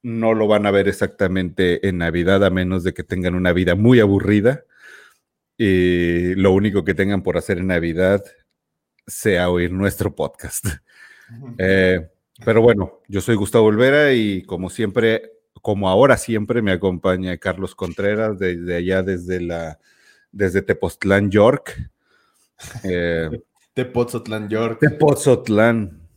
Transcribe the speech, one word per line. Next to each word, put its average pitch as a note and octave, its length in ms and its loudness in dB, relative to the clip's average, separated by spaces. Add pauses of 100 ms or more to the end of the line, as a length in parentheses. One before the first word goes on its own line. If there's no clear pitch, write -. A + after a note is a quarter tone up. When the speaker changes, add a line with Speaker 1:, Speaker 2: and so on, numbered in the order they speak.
Speaker 1:
no A2+ 320 0
lo A2 140 2
van G#2 180 2
a G2+ 40 2
ver G2 180 2
exactamente F#2 1000 -2
en F2+ 100 -2
Navidad, F2 460 0
a F#2+ 60 4
menos F#2 340 -2
de F2+ 100 -4
que - 100 -12
tengan F2+ 300 -4
una F2+ 180 0
vida F2 220 2
muy A#2 260 4
aburrida G#2 640 2 (960)
y F2+ 760 2
lo F#2+ 160 4
único G2 320 0
que F#2+ 100 0
tengan G2 280 -2
por - 140 -4
hacer F2 220 -4
en F#2 100 -4
Navidad F2+ 540 0 (840)
sea F2+ 440 -2
oír F2 220 -2
nuestro F#2 420 -4
podcast. - 520 -10 (600)
Speaker 2:
Ujú. A#2+ 300 -18
Speaker 1:
Eh, F#2 500 2 (360)
pero A2+ 180 4
bueno, G#2 460 2
yo G2 120 -4
soy A#2 140 0
Gustavo G#2+ 320 2
Olvera C3 460 4
y G#2 320 0
como F2+ 260 -8
siempre, A2+ 640 -2 (280)
como G2+ 280 -2
ahora A#2 300 4
siempre, A2+ 440 -4
me G2 100 0
acompaña F#2 680 -2
Carlos F#2+ 360 -6
Contreras, G2+ 640 -4
desde F2 380 -4
allá, F#2 260 0
desde F2+ 380 -6
la, E2 400 -8 (500)
desde G2 320 -2
Tepoztlán, G2 680 0
York. A2 580 2 (960)
Eh, E2+ 440 -2 (280)
Speaker 2:
<laughs> - 180 -20
Tepoztlán, A#2 760 -4
York. A2+ 320 -4
Speaker 1:
Tepoztlán. A#2 1200 2 (140)